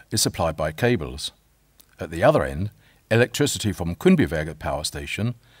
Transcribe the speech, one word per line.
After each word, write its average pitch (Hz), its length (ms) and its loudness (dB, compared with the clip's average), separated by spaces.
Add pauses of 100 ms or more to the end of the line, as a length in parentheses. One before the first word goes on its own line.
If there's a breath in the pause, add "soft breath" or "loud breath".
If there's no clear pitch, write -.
(120)
is 110 100 0
supplied 82 340 -2
by 78 140 -2
cables. 78 640 -2 (640)
At 85 120 -10
the 82 140 0
other 139 200 4
end, 73 260 -4 (400 soft breath)
electricity 117 640 2
from 85 220 -4
Kundbyværket 82 640 2
power 73 260 -4
station 101 500 -4 (260 soft breath)